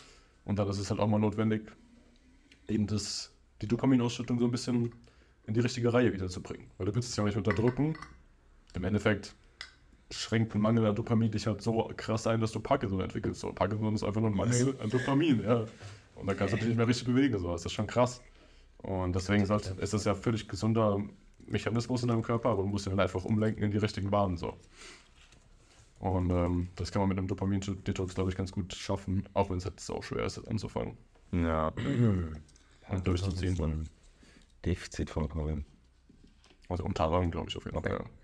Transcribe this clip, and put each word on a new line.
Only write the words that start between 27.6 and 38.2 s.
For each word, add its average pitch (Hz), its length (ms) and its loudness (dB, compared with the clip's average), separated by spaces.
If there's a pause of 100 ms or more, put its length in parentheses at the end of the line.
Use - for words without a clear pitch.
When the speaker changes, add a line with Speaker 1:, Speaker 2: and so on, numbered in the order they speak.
Speaker 1:
glaub 95 140 0
ich, 90 80 -2
ganz 92 160 -4
gut 90 220 -6
schaffen, 98 600 -4
auch 98 160 0
wenn's 90 140 -4
halt - 160 -8
so - 220 -6
schwer - 240 -4
ist, - 200 -6
anzufangen. - 500 -6 (360)
Speaker 2:
Ja. 80 400 2 (1160)
Speaker 1:
Und 92 180 -2
durchzuziehen. 90 500 0
Speaker 3:
So 82 80 0
ein 78 240 -2 (760)
Defizit - 460 -4
von 78 120 -2
Dopamin. 76 420 -2 (1040)
Speaker 1:
Also 87 160 -4
unter 87 200 0
anderem, 87 260 2
glaub 82 180 -6
ich, - 80 -8
auf - 80 -10
jeden - 160 -6
Fall, - 120 -2
Speaker 3:
Okay. - 120 -4
Speaker 1:
ja. - 60 -14 (120)